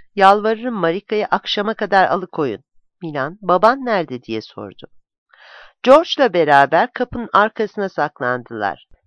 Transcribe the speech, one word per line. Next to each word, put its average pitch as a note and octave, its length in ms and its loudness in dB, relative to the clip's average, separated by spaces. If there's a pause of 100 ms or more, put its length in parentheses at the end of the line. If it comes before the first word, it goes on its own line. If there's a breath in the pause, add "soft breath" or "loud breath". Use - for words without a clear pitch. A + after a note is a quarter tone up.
(160)
Yalvarırım G#3+ 600 2
Marika'yı G3 500 -2
akşama G#3 480 -4
kadar F#3+ 340 0
alıkoyun." D3 560 -4 (380)
Milan, D#3 400 -8
"Baban G#3 440 0
nerede?" D#3 380 -4
diye A2 180 -6
sordu. - 460 -16 (960 loud breath)
George'la C4+ 500 4
beraber D#3 600 4
kapının A#3 400 -8
arkasına G#3 560 -2
saklandılar. A#2+ 1000 -6 (200)